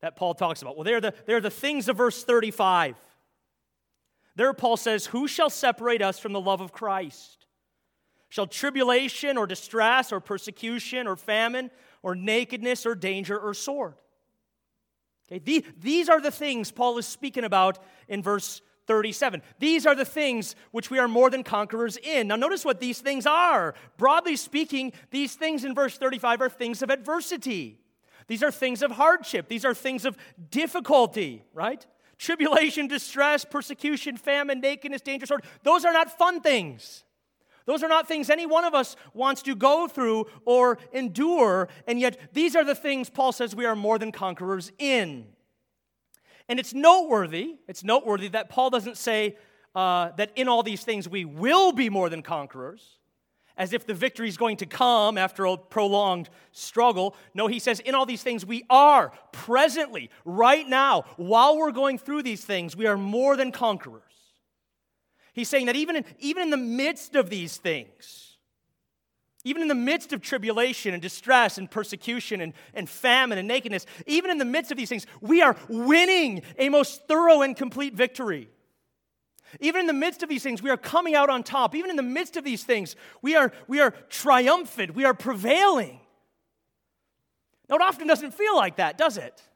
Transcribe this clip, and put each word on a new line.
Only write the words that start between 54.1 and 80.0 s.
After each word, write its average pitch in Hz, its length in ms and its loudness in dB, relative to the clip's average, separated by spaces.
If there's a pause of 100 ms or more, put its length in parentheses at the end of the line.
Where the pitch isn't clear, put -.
is 175 80 -8
going 226 200 0
to 190 100 -10
come 220 500 2
after 190 280 -2
a 185 120 2
prolonged 202 720 0 (220)
struggle. 202 640 0 (200)
No, 208 120 -2
he 226 140 -2
says, 233 180 0
"In 262 160 -4
all 269 100 4
these 233 200 -8
things 233 200 -4
we 233 240 -8
are 262 440 8 (180)
presently, 254 800 0 (140)
right 247 440 4
now, 262 340 2 (140)
while 233 400 6
we're 311 140 0
going 269 280 0
through 294 260 -6
these 226 200 -6
things, 170 300 -6
we 214 120 -2
are 208 100 2
more 233 400 2
than 262 160 -2
conquerors." 190 500 -4 (1300)
He's 233 140 -6
saying 269 180 -4
that 247 100 0
even 311 180 -4
in, 302 100 -4 (140)
even 320 240 -6
in 330 80 -2
the 294 60 -2
midst 254 580 -6
of 233 160 0
these 175 260 -10
things, - 800 -10 (1080)
even 294 180 -4
in 311 60 -2
the 285 80 2
midst 262 360 -2
of 233 80 -6
tribulation 226 720 -4
and 175 80 -6
distress 226 560 2
and 190 140 -10
persecution 214 720 -8
and, 160 140 -10 (180)
and 185 160 -8
famine 247 500 2
and 185 80 -6
nakedness, 220 400 -4 (200)
even 349 260 0
in 320 60 -2
the 277 60 0
midst 302 280 -2
of 262 40 -6
these 240 120 -6
things, 226 180 -6 (140)
we 320 220 4
are 269 120 6 (140)
winning 285 760 4 (160)
a 269 120 2
most - 360 2
thorough 320 360 6
and 269 140 0
complete 262 380 -6
victory. 208 540 -2 (1120)
Even 330 220 0
in 349 40 0
the 320 60 0
midst 320 300 -2